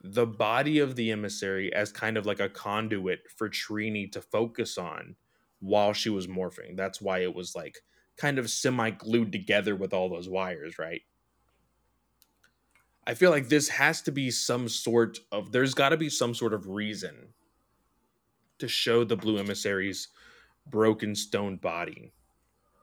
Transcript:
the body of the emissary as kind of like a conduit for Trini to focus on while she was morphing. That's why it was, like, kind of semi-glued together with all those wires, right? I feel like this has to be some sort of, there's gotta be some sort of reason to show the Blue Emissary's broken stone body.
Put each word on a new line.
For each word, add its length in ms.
the 240
body 520
of 180
the 140
emissary 640
as 180
kind 280
of 80
like 140
a 100
conduit 800
for 180
Trini 640
to 80
focus 560
on 400
while 320
she 180
was 160
morphing. 500
That's 240
why 200
it 140
was, 200
like, 280
kind 220
of 120
semi-glued 840
together 420
with 200
all 140
those 200
wires, 500
right? 240
I 80
feel 160
like 180
this 220
has 320
to 100
be 180
some 380
sort 500
of, 200
there's 220
gotta 220
be 140
some 240
sort 180
of 160
reason 680
to 100
show 360
the 120
Blue 220
Emissary's 680
broken 480
stone 420
body. 560